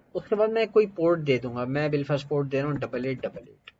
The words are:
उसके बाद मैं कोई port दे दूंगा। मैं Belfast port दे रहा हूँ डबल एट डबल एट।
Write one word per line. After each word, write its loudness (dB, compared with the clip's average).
उसके -2
बाद 4
मैं 0
कोई 6
port 2
दे 2
दूंगा। -6
मैं -2
Belfast -2
port -2
दे 0
रहा -2
हूँ -2
डबल -6
एट -4
डबल -8
एट। -20